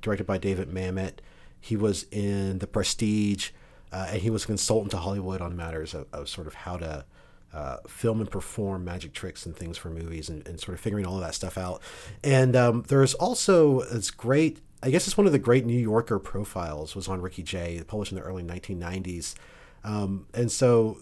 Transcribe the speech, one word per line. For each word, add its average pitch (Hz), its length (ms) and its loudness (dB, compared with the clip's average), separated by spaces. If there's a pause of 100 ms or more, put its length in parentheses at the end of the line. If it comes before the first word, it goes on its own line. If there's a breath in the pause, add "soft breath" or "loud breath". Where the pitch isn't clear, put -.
directed 101 260 -2
by 98 120 0
David 92 320 -2
Mamet. 92 440 -4 (460 soft breath)
He 113 160 -4
was 101 340 0
in 101 500 -2
The - 60 -6
Prestige, 104 840 0 (420 soft breath)
uh, 95 180 -8
and 98 120 -4
he 110 80 2
was 110 140 -2
a - 20 -12
consultant 104 460 0
to 104 60 -2
Hollywood 95 420 -4
on 87 160 -6
matters 80 380 -8
of, 71 180 -10
of 71 160 -10
sort 82 180 -10
of - 80 -14
how 90 240 -10
to, 78 260 -8 (480 soft breath)
uh, 67 260 -8 (100)
film 110 320 -2
and 101 100 -4
perform 98 540 -6
magic 87 280 -8
tricks - 320 -12
and 82 120 -10
things 85 200 -10
for - 140 -10
movies 82 380 -8
and, 151 180 -10
and 85 140 -12
sort - 140 -8
of - 60 -10
figuring 208 240 -2
all 175 120 -4
of 92 40 -4
that 82 140 -6
stuff - 240 -6
out. 90 240 -6 (400 loud breath)
And, 131 320 6
um, 120 320 6
there's 135 280 6
also 170 680 6
this 113 300 -4
great, 147 480 2 (220)
I 135 80 2
guess 160 160 4
it's - 120 -2
one 202 80 8
of 170 60 6
the 139 60 6
great 120 280 6
New 120 120 2
Yorker 110 400 2
profiles 82 760 -6
was 98 140 -8
on 95 120 -2
Ricky 92 220 -8
Jay, 85 440 -4
published 104 260 -6
in 95 60 -6
the - 60 -10
early 92 180 -6
nineteen 87 360 -8
nineties. 165 560 -6 (480 loud breath)
Um, 101 520 -4
and 120 180 0
so 113 500 6